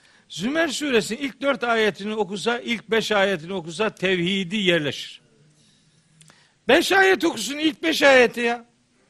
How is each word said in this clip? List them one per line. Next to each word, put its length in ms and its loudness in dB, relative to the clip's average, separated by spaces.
Zümer 380 -4
suresinin 520 -2
ilk 220 -8
dört 220 -2
ayetini 520 -2
okusa, 440 -4
ilk 320 -6
beş 200 0
ayetini 420 0
okusa 360 -4
tevhidi 680 -2
yerleşir. 640 -2
Beş 240 4
ayet 340 4
okusun, 320 -4
ilk 260 -2
beş 200 0
ayeti 360 6
ya. 260 -4